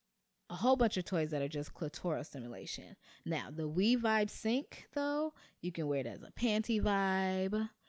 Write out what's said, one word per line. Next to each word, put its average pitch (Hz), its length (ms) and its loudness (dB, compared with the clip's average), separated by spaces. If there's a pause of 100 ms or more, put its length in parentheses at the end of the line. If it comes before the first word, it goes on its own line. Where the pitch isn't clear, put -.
(480)
a 175 60 -8
whole 240 220 4
bunch 240 200 4
of 180 80 -2
toys 160 280 0
that 143 100 0
are 139 60 -2
just 147 260 -6
clitoral 151 500 -4
stimulation. 120 720 -10 (320)
Now, 143 240 -4
the 156 160 -4
We 190 300 4
Vibe 220 340 2
Sync, - 640 -2
though, 294 400 0 (260)
you 175 120 -2
can 160 160 -2
wear 143 100 2
it 127 80 -2
as 107 160 -8
a - 80 -14
panty 220 500 2
vibe. 196 880 2 (200)